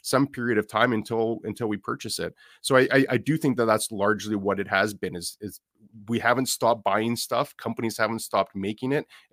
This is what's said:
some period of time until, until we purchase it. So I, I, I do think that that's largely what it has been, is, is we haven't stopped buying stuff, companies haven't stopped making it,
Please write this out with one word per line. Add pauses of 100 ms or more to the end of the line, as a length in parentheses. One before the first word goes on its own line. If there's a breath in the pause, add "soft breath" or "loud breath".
some
period
of
time
until,
until
we
purchase
it. (280 soft breath)
So
I,
I,
I
do
think
that
that's
largely
what
it
has
been,
is,
is (480)
we
haven't
stopped
buying
stuff,
companies
haven't
stopped
making
it, (260 soft breath)